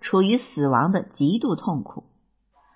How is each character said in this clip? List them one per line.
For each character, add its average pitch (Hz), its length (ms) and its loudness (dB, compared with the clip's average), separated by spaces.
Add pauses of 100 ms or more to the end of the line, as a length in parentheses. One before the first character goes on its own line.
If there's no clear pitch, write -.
处 190 220 2
于 214 160 2
死 147 300 -2
亡 135 240 2
的 190 100 0
极 165 360 0
度 226 180 -2
痛 156 260 -4
苦。 - 220 -16 (720)